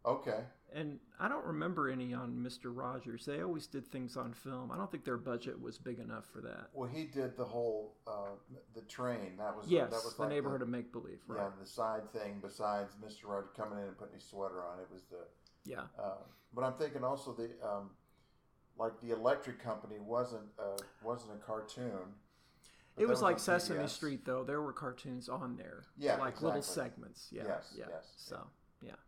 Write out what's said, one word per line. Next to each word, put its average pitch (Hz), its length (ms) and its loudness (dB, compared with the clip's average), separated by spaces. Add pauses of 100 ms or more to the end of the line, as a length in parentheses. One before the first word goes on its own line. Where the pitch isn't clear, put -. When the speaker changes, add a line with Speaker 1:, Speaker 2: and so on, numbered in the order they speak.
Speaker 1:
Okay. 117 360 4 (340)
Speaker 2:
And 151 240 -4 (220)
I 190 80 4
don't 294 160 2
remember 160 440 2
any 123 260 0
on 123 280 -2
Mister 123 300 -4
Rogers. 127 540 -4
They 147 160 0
always 165 240 0
did 135 200 -4
things 127 300 -4
on 120 160 -2
film. 127 400 -6
I 135 40 -2
don't 190 140 -2
think 147 140 -6
their 123 140 2
budget 123 420 -2
was 120 180 -6
big 123 220 -4
enough 113 320 -6
for 110 80 -10
that. - 320 -8
Speaker 1:
Well, 123 160 -2
he 156 160 -2
did 131 320 0
the 123 80 2
whole, 107 500 2 (120)
uh, 101 240 -2 (440)
the 113 80 -6
train. 107 540 -2
That 104 180 -2
was, 107 140 -6
Speaker 2:
Yes, 156 220 8
Speaker 1:
that 113 120 2
was 151 140 -4
Speaker 2:
the - 60 0
Speaker 1:
like 147 80 4
Speaker 2:
Neighborhood 139 300 2
Speaker 1:
the, 123 40 2
Speaker 2:
of 117 60 0
Make-Believe, - 580 -4
Speaker 1:
yeah, 107 140 0
Speaker 2:
right. 98 180 -2
Speaker 1:
the 95 60 -10
side 110 440 0
thing 101 320 -4
besides 101 520 0 (100)
Mister 107 240 -12
Rogers 98 260 0
coming 107 240 -2
in 101 60 -2
and 95 140 -6
putting - 160 -10
his 92 100 -16
sweater 95 400 -2
on. 90 160 -4
It 90 100 -10
was 92 200 -12
the - 160 -10 (380)
Speaker 2:
Yeah. 127 180 -6 (160)
Speaker 1:
Uh, 98 180 -2 (380)
but 127 100 2
I'm 127 100 2
thinking 139 300 0
also 135 300 0
the, 117 160 -2 (140)
um, 101 260 0 (920)
like, 113 180 0
the 117 100 -4
Electric 120 520 6
Company 107 380 -4
wasn't 117 420 2 (160)
a, 101 180 0 (280)
wasn't 113 300 0
a 104 120 -10
cartoon. 107 720 -4 (800)
But 202 60 6
Speaker 2:
It 226 40 8
Speaker 1:
that - 20 4
Speaker 2:
was 247 100 8
Speaker 1:
was - 40 6
Speaker 2:
like 180 120 10
Speaker 1:
on 165 40 2
Speaker 2:
Sesame 180 400 6
Speaker 1:
P 147 40 4
B - 20 4
S. 139 80 0
Speaker 2:
Street, 143 320 -2
though. 131 180 2
There 143 180 2
were 143 120 0
cartoons 123 560 -4
on 127 280 -2
there. - 280 -10 (120)
Speaker 1:
Yeah, 135 200 8
Speaker 2:
Like 131 260 2
little 160 160 6
Speaker 1:
exactly. 139 320 0
Speaker 2:
segments. - 400 -14
Yeah, - 160 -4
Speaker 1:
Yes, - 320 0
Speaker 2:
yeah. - 100 -6
Speaker 1:
yes. - 280 -8
Speaker 2:
So, - 280 -8 (380)
yeah. - 140 -14 (120)